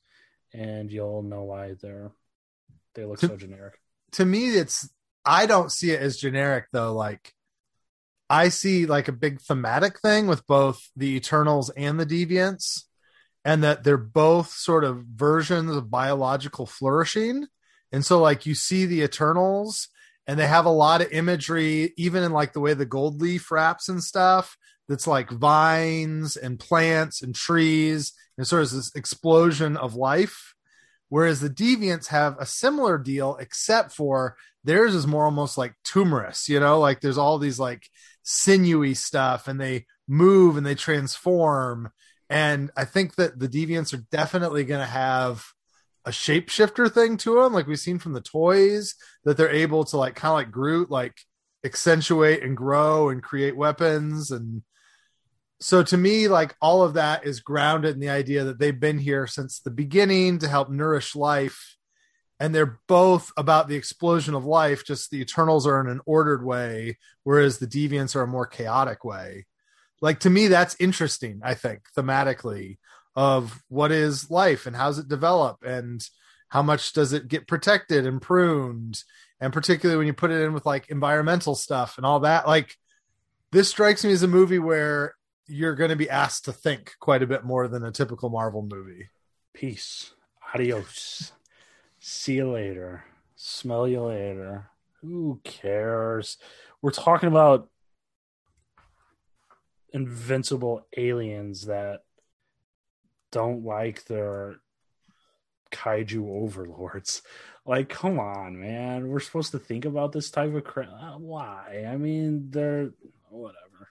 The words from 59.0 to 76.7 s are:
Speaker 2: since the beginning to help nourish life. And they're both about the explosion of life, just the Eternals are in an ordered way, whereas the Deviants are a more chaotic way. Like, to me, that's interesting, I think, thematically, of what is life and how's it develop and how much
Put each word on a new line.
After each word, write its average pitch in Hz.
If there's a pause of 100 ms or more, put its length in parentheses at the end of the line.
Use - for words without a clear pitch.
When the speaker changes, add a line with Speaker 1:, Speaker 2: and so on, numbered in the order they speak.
Speaker 2:
since -
the 127
beginning 180
to 156
help 143
nourish 147
life. 143 (640)
And 156
they're 147
both 180
about 156
the 147
explosion 151
of 131
life, 151
just -
the 139
Eternals 156
are 139
in 131
an 123
ordered 151
way, 117 (240)
whereas 139
the 127
Deviants 139
are 131
a 120
more 123
chaotic 120
way. 95 (540)
Like, 151
to 190
me, 202
that's 175
interesting, 143
I 127
think, 110 (140)
thematically, 127 (380)
of 131
what 147
is 151
life 170
and 120
how's 143
it 143
develop 147
and 120 (440)
how 139
much 147